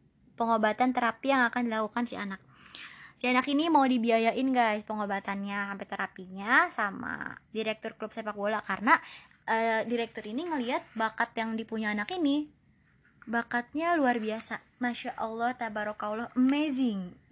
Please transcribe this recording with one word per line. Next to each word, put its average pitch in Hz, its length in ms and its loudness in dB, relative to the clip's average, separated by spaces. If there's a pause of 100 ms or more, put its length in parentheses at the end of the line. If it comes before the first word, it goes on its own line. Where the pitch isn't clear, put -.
(360)
pengobatan 226 560 2
terapi 247 400 0
yang 254 160 4
akan 240 240 -2
dilakukan 220 320 -2
si - 160 -6
anak. 196 200 -8 (800)
Si 247 80 0
anak 254 240 4
ini 311 160 2
mau 294 160 6
dibiayain 233 640 4
guys 226 400 2
pengobatannya 202 800 -4
sampai 196 160 -8
terapinya 196 880 0
sama - 640 -6 (160)
direktur 220 400 -6
klub - 240 -10
sepak 214 160 -6
bola 208 320 -2
karena, 202 320 4 (480)
eh, 226 400 2
direktur 226 400 -4
ini 247 240 -6
ngelihat 294 480 -2
bakat 220 400 -2
yang 226 160 -2
dipunya 220 400 -4
anak 214 240 -4
ini, 294 320 2 (800)
bakatnya 240 640 -2
luar 262 240 4
biasa. 220 480 -6 (160)
Masya - 400 -4
Allah, 226 320 -2
tabarakallah, 214 800 -6
amazing. 254 800 2 (200)